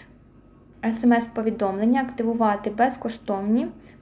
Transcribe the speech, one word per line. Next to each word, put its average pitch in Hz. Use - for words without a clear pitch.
С 226
М 240
С-повідомлення, 220
активувати 226
безкоштовні 226